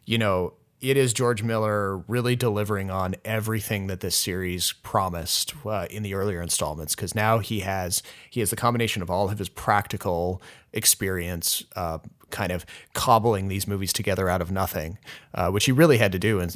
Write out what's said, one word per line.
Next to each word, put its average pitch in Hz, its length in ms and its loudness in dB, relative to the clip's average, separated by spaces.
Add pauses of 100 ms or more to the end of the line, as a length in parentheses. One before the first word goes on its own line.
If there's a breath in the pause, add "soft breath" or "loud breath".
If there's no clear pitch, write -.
you 113 140 0
know, 92 360 2 (260)
it 135 180 2
is 127 160 4
George 120 280 2
Miller 107 540 0
really 120 400 0
delivering 104 540 0
on 92 240 0 (100)
everything 110 600 -2
that 95 140 -4
this 92 140 -4
series 90 580 -2 (120)
promised, 87 720 -2 (100)
uh, 104 260 -4
in 107 120 -8
the 101 120 -4
earlier 95 280 -2
installments, 78 520 -4
'cause 98 200 -6
now 110 240 4
he 104 220 -4
has, 92 420 -2 (280 loud breath)
he 123 100 -4
has 104 100 0
the 113 60 -2
combination 117 440 0
of 85 100 -6
all 95 200 2
of 107 80 -4
his 98 100 -6
practical 95 960 0 (300 loud breath)
experience, 90 920 0 (100)
uh, 82 240 -4 (320)
kind 90 220 -2
of 90 140 -4 (260 loud breath)
cobbling 107 560 2
these 95 180 -2
movies 98 260 -2
together 95 360 0
out 90 140 2
of 85 100 -6
nothing, 92 460 -4 (360 loud breath)
uh, 87 160 0
which 101 140 2
he 131 80 4
really 143 260 8
had 104 140 6
to 92 60 0
do 101 200 2
in, 87 180 0